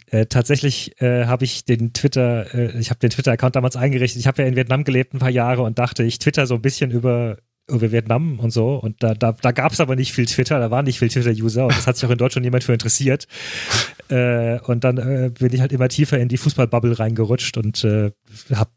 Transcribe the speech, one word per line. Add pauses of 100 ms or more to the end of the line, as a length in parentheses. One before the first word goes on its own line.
(120)
äh,
tatsächlich,
äh,
habe
ich
den
Twitter,
äh,
ich
habe
den
Twitter-Account
damals
eingerichtet.
Ich
habe
ja
in
Vietnam
gelebt
ein
paar
Jahre
und
dachte,
ich
twitter
so
ein
bisschen
über, (280)
über
Vietnam
und
so.
Und
da,
da,
da
gab's
aber
nicht
viel
Twitter,
da
waren
nicht
viel
Twitter-User
und
das
hat
sich
auch
in
Deutschland
niemand
für
interessiert.
<laughs> (680)
Äh,
und
dann,
äh,
bin
ich
halt
immer
tiefer
in
die
Fußballbubble
reingerutscht
und,
äh, (420)
hab